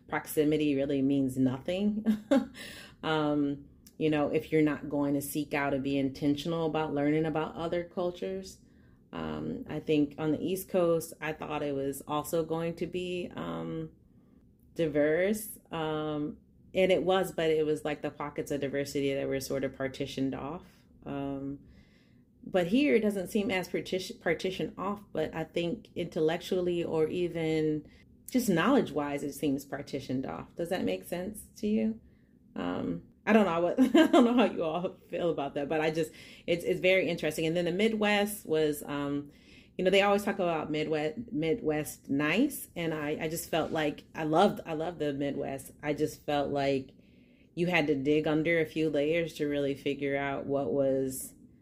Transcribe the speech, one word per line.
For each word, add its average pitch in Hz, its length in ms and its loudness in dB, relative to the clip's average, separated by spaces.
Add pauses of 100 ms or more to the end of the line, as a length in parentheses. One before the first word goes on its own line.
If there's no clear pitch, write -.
proximity 151 640 2
really 139 260 2
means 135 360 2
nothing. 180 680 0 (240)
<laughs> - 220 4 (500)
Um, 147 580 0 (380)
you 156 120 0
know, 147 200 2
if 156 220 -2
you're 156 100 6
not 151 280 0
going 143 240 0
to 139 80 0
seek 147 320 -4
out 143 200 0
and 135 100 0
be 139 140 0
intentional 143 680 0
about 156 280 -2
learning 147 320 2
about 156 300 -2
other 170 280 -2
cultures. 190 760 -6 (540)
Um, 78 580 -6
I 151 100 -8
think 151 380 2
on 156 140 0
the 147 100 -2
East 185 280 -4
Coast, 170 500 2
I 156 140 -4
thought 151 300 -6
it 143 120 -2
was 139 320 -4
also 151 360 0
going 165 320 -2
to 170 120 -4
be, 180 480 -4
um, 165 540 -6 (840)
diverse. 160 840 0 (120)
Um, 156 680 -4 (360)
and 185 180 4
it 156 120 4
was, 185 300 2
but 160 160 2
it 156 160 4
was 151 180 0
like 147 180 -4
the 151 80 -4
pockets 147 420 -8
of 139 100 0
diversity 139 540 -2
that 139 120 -2
were 135 140 -2
sort 135 240 -2
of 135 100 -6
partitioned 135 580 -4
off. 139 300 -8 (420)
Um, 139 540 -6 (840)
but 180 220 2
here 262 280 4
it 214 60 4
doesn't 196 280 -2
seem 202 220 0
as 180 160 0
partition, - 540 -4
partitioned 175 560 -2
off, 202 220 -4 (120)
but - 240 -4
I 160 80 -4
think 170 520 -4
intellectually 175 920 0
or 160 220 2
even 160 800 0 (460)
just 226 160 2
knowledge-wise, 151 760 2
it 143 100 -6
seems 139 320 -2
partitioned 135 600 -6
off. - 300 -8
Does 170 140 -6
that 180 160 -2
make 185 180 -2
sense 185 360 -8 (180)
to 214 100 -4
you? 220 320 0 (560)
Um, - 460 -4 (240)
I 214 80 4
don't 214 120 8
know 170 140 0
what, 175 200 2
<laughs> 254 160 6
I 311 120 8
don't 285 180 8
know 233 80 4
how 240 120 6
you - 180 -2
all 175 320 -2 (160)
feel 170 180 0
about 143 240 -2
that, 143 160 -4
but 156 120 0
I 160 100 2
just, 156 200 -2 (360)
it's, 170 180 0
it's 175 140 0
very 185 280 4
interesting. 165 380 -2
And 160 100 0
then 175 100 0
the 170 60 0
Midwest 208 720 0
was, 151 420 0
um, 143 420 -4 (480)
you 180 60 -2
know, 185 80 4
they 190 100 6
always 202 220 4
talk 202 160 -2
about 165 320 -2
Midwest, 151 440 -2 (160)
Midwest 151 800 -2
nice. 160 640 2
And 165 180 -2
I, 156 280 -4
I 160 60 -2
just 160 240 -8
felt 160 200 0
like 151 320 -2 (120)
I 160 80 -4
loved, 175 420 4
I 165 80 -6
loved 160 240 -6
the 147 160 -2
Midwest. 139 580 -6 (120)
I 151 100 0
just 151 320 -2
felt 143 240 0
like 139 400 0 (640)
you 170 140 0
had 170 200 4
to 151 80 4
dig 151 300 2
under 160 340 2
a 160 60 2
few 156 240 0
layers 156 460 0
to 151 100 -2
really 143 300 0
figure 139 420 -2
out 139 300 -4
what 139 260 0
was 135 600 0 (280)